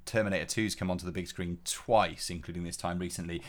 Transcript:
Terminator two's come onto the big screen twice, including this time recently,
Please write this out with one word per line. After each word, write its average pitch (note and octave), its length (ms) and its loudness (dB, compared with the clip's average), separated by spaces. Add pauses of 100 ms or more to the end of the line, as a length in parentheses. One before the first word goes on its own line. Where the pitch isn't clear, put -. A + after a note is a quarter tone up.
Terminator G2 400 2
two's A2 300 0
come F#2 160 0
onto F2 140 -2
the F2+ 60 -2
big F2 160 -4
screen F2 380 -4
twice, G2+ 640 4
including F2 340 -4
this E2+ 140 -4
time F2 220 0
recently, E2+ 500 -2